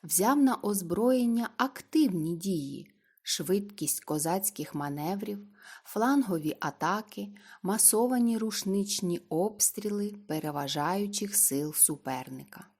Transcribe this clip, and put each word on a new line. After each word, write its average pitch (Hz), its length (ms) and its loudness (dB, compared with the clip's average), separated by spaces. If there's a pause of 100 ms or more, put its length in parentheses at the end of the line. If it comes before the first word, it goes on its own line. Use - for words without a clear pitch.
взяв 208 340 4
на 269 240 6
озброєння 233 920 2
активні 196 800 0
дії, 160 540 -4 (320)
швидкість 185 800 -2
козацьких 160 720 -2
маневрів, 170 760 -4 (360)
флангові 208 760 2
атаки, 202 680 -4 (340)
масовані 226 760 4
рушничні 196 920 -2
обстріли 208 840 -2 (140)
переважаючих 156 1080 -2
сил 147 380 0
суперника. 131 920 -2 (140)